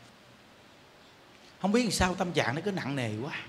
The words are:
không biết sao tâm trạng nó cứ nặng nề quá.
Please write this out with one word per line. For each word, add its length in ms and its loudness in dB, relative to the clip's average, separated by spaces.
không 100 2
biết 220 4
sao 220 2
tâm 160 -2
trạng 240 0
nó 100 -4
cứ 60 -2
nặng 240 -4
nề 160 -2
quá. 100 -8